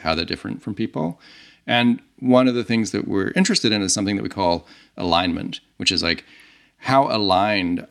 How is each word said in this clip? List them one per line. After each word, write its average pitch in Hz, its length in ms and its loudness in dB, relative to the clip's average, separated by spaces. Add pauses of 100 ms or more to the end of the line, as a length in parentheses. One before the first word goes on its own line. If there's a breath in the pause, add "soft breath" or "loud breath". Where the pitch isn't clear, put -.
how 80 100 0
they're 80 100 -2
different - 380 -8
from 104 140 -8
people. 151 440 -6 (460 soft breath)
And 120 340 2 (200)
one 127 280 4
of 123 60 0
the 120 100 -2
things 113 280 -2
that - 160 -4
we're 98 280 -2
interested 185 360 2
in 104 100 0
is 92 100 -2
something 101 260 -2
that - 40 -4
we 92 80 -6
call 87 380 -2 (280 soft breath)
alignment, 85 680 -2 (160)
which 92 140 -2
is, 85 120 -2
like, 85 220 -2 (520 soft breath)
how 135 320 2
aligned 98 800 0